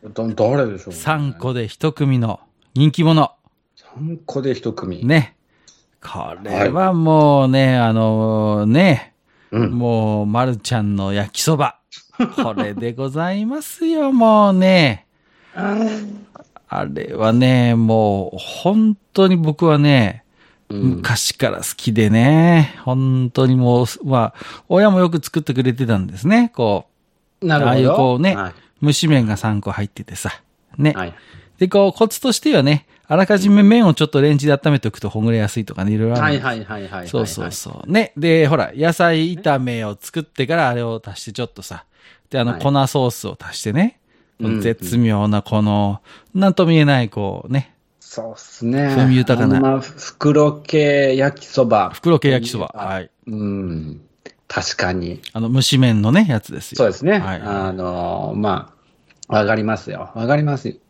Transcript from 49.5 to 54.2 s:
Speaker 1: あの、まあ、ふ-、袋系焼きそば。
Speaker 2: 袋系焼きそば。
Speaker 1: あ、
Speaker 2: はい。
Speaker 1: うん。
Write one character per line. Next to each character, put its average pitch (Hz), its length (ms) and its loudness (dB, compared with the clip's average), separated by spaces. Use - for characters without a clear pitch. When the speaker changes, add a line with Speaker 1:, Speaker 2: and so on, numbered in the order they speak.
Speaker 1:
あ - 20 4
の、 135 80 2
ま 135 80 2
あ、 135 60 -2
ふ-、 - 180 -16
袋 147 540 2
系 143 600 0
焼 135 260 -2
き - 40 -20
そ 127 220 0
ば。 104 260 2
Speaker 2:
袋 165 240 2
系 139 140 2
焼 120 160 0
き - 20 -8
そ - 80 -8
ば。 95 160 -8
Speaker 1:
あ、 - 140 -12
Speaker 2:
は 95 140 -6
い。 - 100 -18
Speaker 1:
う 113 80 -10
ん。 90 680 -8